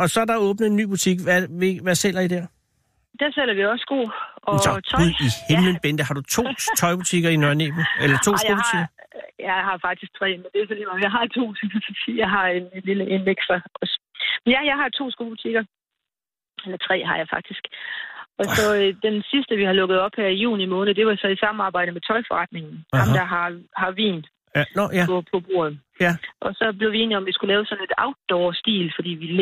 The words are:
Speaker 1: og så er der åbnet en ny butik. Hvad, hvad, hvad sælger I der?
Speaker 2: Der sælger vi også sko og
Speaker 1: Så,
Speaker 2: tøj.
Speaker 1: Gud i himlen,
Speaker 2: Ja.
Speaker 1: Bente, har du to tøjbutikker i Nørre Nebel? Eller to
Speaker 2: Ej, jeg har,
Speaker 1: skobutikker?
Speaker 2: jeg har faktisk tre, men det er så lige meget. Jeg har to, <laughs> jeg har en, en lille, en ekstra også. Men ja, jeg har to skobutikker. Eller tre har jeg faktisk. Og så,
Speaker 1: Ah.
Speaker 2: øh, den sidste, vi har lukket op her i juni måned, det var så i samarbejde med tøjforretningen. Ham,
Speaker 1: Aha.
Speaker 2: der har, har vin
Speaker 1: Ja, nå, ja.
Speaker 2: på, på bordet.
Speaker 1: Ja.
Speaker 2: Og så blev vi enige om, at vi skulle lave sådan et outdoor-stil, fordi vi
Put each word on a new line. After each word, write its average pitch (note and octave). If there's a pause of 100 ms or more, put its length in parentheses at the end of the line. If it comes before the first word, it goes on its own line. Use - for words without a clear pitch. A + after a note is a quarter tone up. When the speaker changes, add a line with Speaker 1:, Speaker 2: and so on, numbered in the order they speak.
Speaker 1:
og F3
så A3+
er A3+
der A3+
åbnet G3+
en G#3
ny G#3+
butik. F#3+ (100)
Hvad, F3+ (180)
hvad, F#3
hvad F3+
sælger F#3
I F3+
der? F3 (760)
Speaker 2:
Der C#4+
sælger B3
vi G3
også A#3+
sko C4+ (500)
og -
Speaker 1:
Så, F#3+ (200)
Speaker 2:
tøj. E3+
Speaker 1:
Gud E3+ (160)
i - (220)
himlen, F3+
Speaker 2:
Ja. E3
Speaker 1:
Bente, D3
har C#3
du C#3 (140)
to A#3 (380)
tøjbutikker F3
i D#3+
Nørre D3
Nebel? D#3 (200)
Eller C#3
to G3+
Speaker 2:
Ej, G#3 (100)
jeg G3+
har, A3
Speaker 1:
skobutikker? G3 (640)
Speaker 2:
jeg F#3 (100)
har F#3 (120)
faktisk F#3
tre, G3 (120)
men F3+
det G3+
er G#3
så A3
lige G#3
meget. F#3
Jeg G3
har A#3+ (140)
to, B3+ (360)
<laughs> A3
jeg F#3+
har F#3 (120)
en, F3+ (120)
en F#3+
lille, G3 (120)
en F#3+
ekstra - (280)
også. F#3 (500)
Men A#3
ja, C4+ (100)
jeg C4+
har C4+ (100)
to C#4+ (120)
skobutikker. A3+ (1040)
Eller F#3
tre F#3 (120)
har D#3+
jeg E3
faktisk. - (760)
Og G3 (120)
så, G#3+
Speaker 1:
Ah. G3+
Speaker 2:
øh, F#3+ (120)
den G#3+ (100)
sidste, C#4
vi G3+
har F#3+
lukket F#3
op G3+
her G#3
i F#3+
juni G#3
måned, F#3+
det G#3+
var G#3+
så G3+
i F#3+
samarbejde F#3+
med E3+
tøjforretningen. E3+ (180)
Ham, B2+
Speaker 1:
Aha. C3+
Speaker 2:
der F3+ (100)
har, F3 (360)
har F#3
vin F#3 (320)
Speaker 1:
Ja, D3 (100)
nå, G3+
ja. F3+
Speaker 2:
på, F3+
på F#3
bordet. E3+ (220)
Speaker 1:
Ja. F3 (280)
Speaker 2:
Og F#3+
så A3
blev G#3+
vi G#3+
enige A3+
om, F#3+
at F#3+
vi F#3
skulle G3+
lave G#3+
sådan G3+
et -
outdoor-stil, F3+
fordi F3
vi E3 (160)